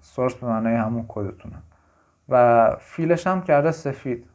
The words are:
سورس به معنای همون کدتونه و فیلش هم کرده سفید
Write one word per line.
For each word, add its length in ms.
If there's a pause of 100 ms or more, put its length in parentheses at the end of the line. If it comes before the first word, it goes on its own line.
سورس 320
به 140
معنای 280
همون 320
کدتونه 480 (720)
و 500
فیلش 480
هم 140
کرده 300
سفید 640